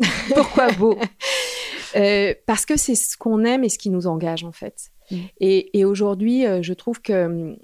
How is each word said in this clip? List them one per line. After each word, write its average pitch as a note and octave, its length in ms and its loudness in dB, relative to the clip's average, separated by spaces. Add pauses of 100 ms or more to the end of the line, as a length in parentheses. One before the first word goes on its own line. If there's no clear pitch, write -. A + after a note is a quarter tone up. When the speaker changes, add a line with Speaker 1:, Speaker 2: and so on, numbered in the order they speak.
(140)
Speaker 1:
<laughs> - 200 -2
Pourquoi C4+ 380 0
Beau ? G3+ 240 2 (960)
Speaker 2:
Euh, G3+ 400 2 (100)
parce G#3+ 220 -2
que D4+ 100 2
c'est C4 180 0
ce - 220 -2
qu'on A3 280 0
aime B3+ 200 2
et G#3 60 2
ce - 80 -4
qui G#3 100 -6
nous F3+ 180 0
engage, E3 380 -2
en E3+ 80 -14
fait. - 380 -16 (200)
Speaker 1:
Mm. F#3+ 60 -6 (240)
Speaker 2:
Et, F#3+ 380 2
et F#3+ 80 6
aujourd'hui, G3+ 600 2
euh, F#3 140 2
je F3 140 -4
trouve - 260 -6
que, F#3+ 240 2
hum, E3+ 400 -4